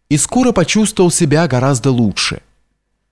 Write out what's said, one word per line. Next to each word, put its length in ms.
и 80
скоро 360
почувствовал 580
себя 360
гораздо 440
лучше. 520